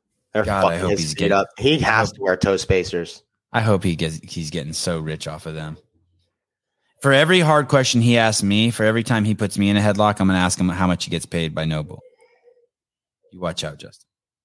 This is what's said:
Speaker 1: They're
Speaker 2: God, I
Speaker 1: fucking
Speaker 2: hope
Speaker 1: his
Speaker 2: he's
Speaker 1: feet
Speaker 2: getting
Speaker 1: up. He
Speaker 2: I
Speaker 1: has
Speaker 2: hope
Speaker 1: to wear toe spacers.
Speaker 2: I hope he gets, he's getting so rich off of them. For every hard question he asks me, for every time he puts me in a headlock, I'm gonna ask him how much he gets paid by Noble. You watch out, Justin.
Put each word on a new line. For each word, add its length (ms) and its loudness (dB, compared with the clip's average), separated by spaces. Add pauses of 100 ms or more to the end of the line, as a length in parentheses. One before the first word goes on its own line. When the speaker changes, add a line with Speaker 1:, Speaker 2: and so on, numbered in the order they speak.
(340)
Speaker 1:
They're 100 0
Speaker 2:
God, 220 0
I 60 2
Speaker 1:
fucking 80 -4
Speaker 2:
hope 120 -2
Speaker 1:
his 80 -2
Speaker 2:
he's 120 -4
Speaker 1:
feet 80 -10
Speaker 2:
getting 180 2
Speaker 1:
up. 100 0 (120)
He 160 2
Speaker 2:
I 140 0
Speaker 1:
has 200 2
Speaker 2:
hope 60 -18
Speaker 1:
to 80 -14
wear 140 0
toe 200 2
spacers. 680 -4 (280)
Speaker 2:
I 100 0
hope 220 2
he 120 0
gets, 280 -6
he's 260 -10
getting 240 -8
so 260 -4
rich 280 -8
off 180 -12
of 80 -10
them. 240 -10 (1200)
For 120 4
every 280 6
hard 260 4
question 340 2
he 160 4
asks 260 2
me, 280 2
for 120 -2
every 200 2
time 220 0
he 100 0
puts 220 -4
me 120 2
in 80 2
a 40 2
headlock, 380 2
I'm 80 2
gonna 120 2
ask 200 0
him 100 2
how 180 -2
much 180 0
he 60 -8
gets 140 -6
paid 280 -6
by 120 -4
Noble. 360 -6 (1300)
You 100 -20
watch 220 -6
out, 140 -10
Justin. 300 -20 (380)